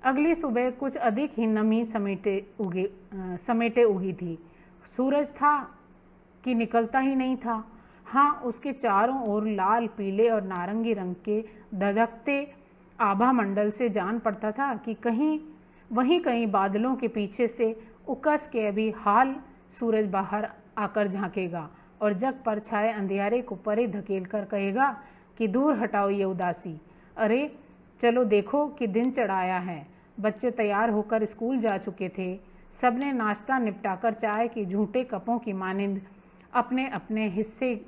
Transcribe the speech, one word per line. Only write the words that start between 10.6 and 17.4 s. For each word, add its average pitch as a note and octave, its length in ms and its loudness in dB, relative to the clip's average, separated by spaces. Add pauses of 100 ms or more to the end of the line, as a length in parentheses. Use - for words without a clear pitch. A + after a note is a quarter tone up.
रंग F3+ 220 -4 (100)
के G#3+ 200 0 (300)
धधकते A3+ 760 0 (460)
आभा A3 320 4
मंडल G#3 400 2
से A#3 180 0
जान G#3 300 -2
पड़ता G#3+ 320 -2
था C4+ 240 -2
कि A3+ 180 -6
कहीं, C#4 460 0 (520)
वहीं B3+ 280 4
कहीं A#3 320 0
बादलों G3+ 440 2
के A#3+ 120 -2
पीछे G#3+ 400 0